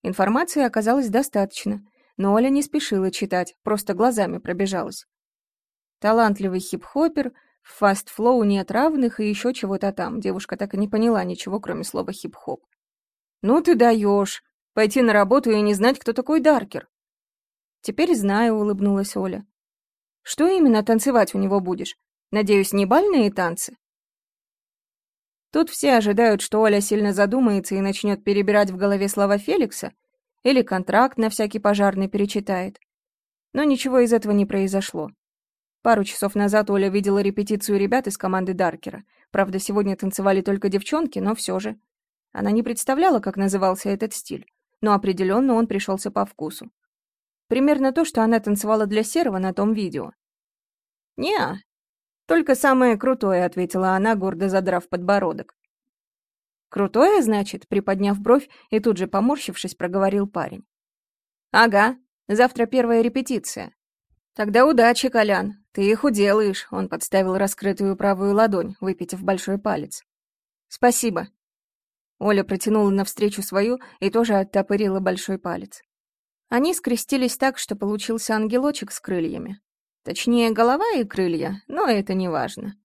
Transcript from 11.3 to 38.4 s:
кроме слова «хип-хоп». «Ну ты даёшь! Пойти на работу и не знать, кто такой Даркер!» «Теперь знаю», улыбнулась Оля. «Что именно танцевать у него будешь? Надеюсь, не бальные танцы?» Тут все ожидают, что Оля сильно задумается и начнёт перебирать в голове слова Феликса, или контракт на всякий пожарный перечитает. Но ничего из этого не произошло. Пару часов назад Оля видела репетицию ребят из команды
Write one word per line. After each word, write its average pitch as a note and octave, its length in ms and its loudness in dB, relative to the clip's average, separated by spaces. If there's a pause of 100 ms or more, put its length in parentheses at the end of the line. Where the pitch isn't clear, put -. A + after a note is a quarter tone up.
кроме E3+ 220 -8
слова - 300 -6
«хип-хоп». - 520 -12 (760)
«Ну C4+ 200 2
ты E4+ 120 4
даёшь! G#3 680 2 (320)
Пойти G#3+ 280 2
на A3+ 100 4
работу G#3 380 4
и G#3+ 100 2
не G#3 140 2
знать, A#3 240 2
кто A#3 140 -4
такой D4 280 0
Даркер!» B3 480 0 (920)
«Теперь D4+ 340 0
знаю», G#3+ 400 2
улыбнулась G3+ 640 0
Оля. F#3+ 300 -6 (760)
«Что - 240 -2
именно C#4+ 380 4
танцевать A3+ 500 2
у G3 40 -2
него G3 220 2
будешь? F3+ 360 -6 (340)
Надеюсь, G3+ 420 2
не G3 140 2
бальные C4+ 460 2
танцы?» F3 440 -6 (1800)
Тут D#4+ 180 0
все C#4 260 2
ожидают, G#3 460 2
что A3 180 -2
Оля G#3 200 4
сильно G#3 320 0
задумается G3+ 640 0
и G3 40 -2
начнёт G3 440 -2
перебирать G3+ 460 2
в F#3 60 -8
голове G3+ 320 0
слова G3+ 300 0
Феликса, C#4+ 540 -4 (520)
или B3+ 180 4
контракт G#3 560 0
на A3 120 0
всякий G#3+ 280 -4
пожарный G3+ 500 0
перечитает. G3+ 680 -4 (760)
Но C#4+ 120 -2
ничего C4 360 2
из A#3 120 4
этого G#3+ 200 0
не G3+ 140 2
произошло. G3 640 -4 (720)
Пару A3 220 2
часов - 300 -4
назад G#3 360 2
Оля G3 180 2
видела G3+ 320 0
репетицию G3+ 580 -2
ребят G3+ 280 0
из G3 100 -6
команды F#3 380 -2